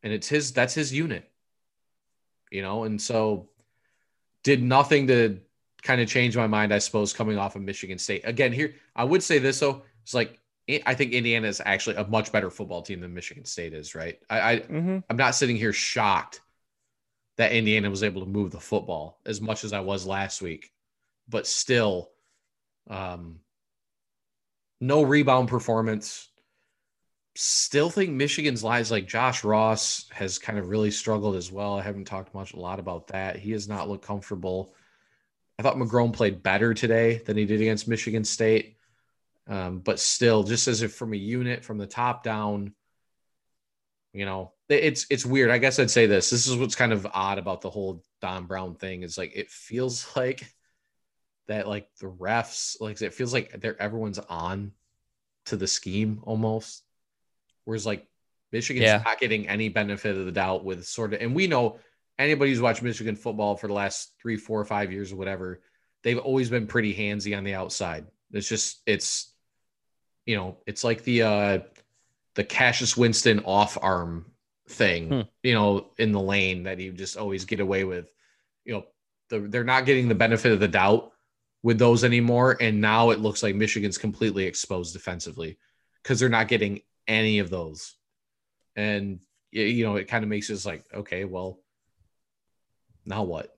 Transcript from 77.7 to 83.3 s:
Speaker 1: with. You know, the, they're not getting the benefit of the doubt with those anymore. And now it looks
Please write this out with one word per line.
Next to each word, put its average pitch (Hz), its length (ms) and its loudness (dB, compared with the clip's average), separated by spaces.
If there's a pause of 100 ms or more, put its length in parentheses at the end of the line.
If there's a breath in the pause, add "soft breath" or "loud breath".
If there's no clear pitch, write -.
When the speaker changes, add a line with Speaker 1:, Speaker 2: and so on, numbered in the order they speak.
Speaker 1:
with. 90 280 -6 (520)
You 117 100 -10
know, 98 120 -8 (440)
the, 110 100 -4
they're 104 240 -4
not 131 220 4
getting 127 220 6
the 113 80 4
benefit 113 360 6
of 101 80 6
the 104 80 4
doubt 98 440 4 (520)
with 117 160 4
those 120 240 8
anymore. 120 560 6
And 110 200 2
now 113 300 6
it 107 100 4
looks 107 220 0